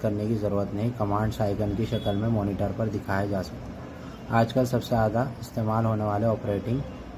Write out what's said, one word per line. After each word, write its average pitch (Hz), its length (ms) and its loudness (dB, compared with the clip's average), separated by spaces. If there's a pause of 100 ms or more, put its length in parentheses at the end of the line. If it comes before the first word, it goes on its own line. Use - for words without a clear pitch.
करने 104 260 0
की 113 80 2
ज़रूरत 101 380 0
नहीं, 110 180 0
कमांड्स 107 480 0
आइकन 101 360 0
की 107 100 0
शक्ल 104 280 0
में 104 160 0
मॉनिटर 101 420 0
पर 110 180 -2
दिखाए 101 380 0
जा 95 140 0
सकते - 200 -8
हैं। - 140 -10 (580)
आजकल 117 320 4
सबसे 123 220 0
ज़्यादा 113 420 2 (100)
इस्तेमाल 113 440 0
होने 110 200 2
वाले 104 240 2
ऑपरेटिंग 107 520 0 (380)